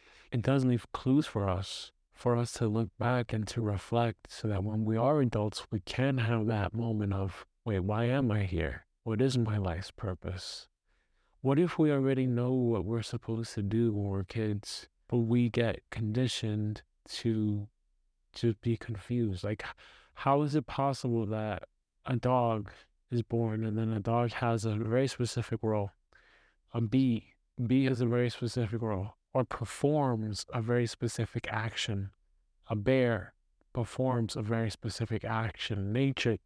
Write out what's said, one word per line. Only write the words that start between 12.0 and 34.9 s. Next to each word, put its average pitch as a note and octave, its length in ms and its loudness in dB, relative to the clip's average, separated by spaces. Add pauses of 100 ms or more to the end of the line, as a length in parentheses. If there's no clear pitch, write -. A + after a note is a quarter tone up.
know B2 260 2
what A#2 320 2
we're A2+ 180 -2
supposed A2+ 520 -6
to G#2+ 80 -2
do A2+ 300 2
when G2+ 160 0
we're G2 160 0
kids, G#2+ 640 -4 (200)
but B2 100 2
we A#2+ 300 4
get A#2 420 0
conditioned G#2+ 920 -2 (280)
to, G#2+ 580 0 (680)
to A#2 260 2
be A#2 160 0
confused? A2 680 -4
Like, G#2+ 200 -4
h-, - 100 -10 (400)
how C#3+ 280 2
is D3 140 0
it D3 100 0
possible B2 600 0
that G#2+ 360 -4 (420)
a B2+ 120 -2
dog A#2 540 2 (400)
is A#2+ 120 2
born A2+ 420 0
and G#2+ 140 0
then A2+ 140 0
a A2 80 -2
dog A#2 320 0
has A#2 320 0
a A2 100 0
very A2+ 320 2
specific A#2+ 560 -4
role? G#2+ 300 0 (840)
A A#2 60 -2
bee, A#2 540 2 (300)
bee C3 200 4
has C3 160 2
a B2+ 60 4
very A#2+ 220 2
specific A#2 540 -2
role G#2 320 -2 (180)
or C3 120 2
performs A#2+ 1080 0
a B2 80 -2
very A#2+ 260 2
specific - 640 -4
action. G#2 600 -4 (580)
A A2+ 60 -2
bear A#2 580 2 (400)
performs A#2+ 600 0
a C3 80 -4
very A2+ 280 0
specific A2+ 540 -4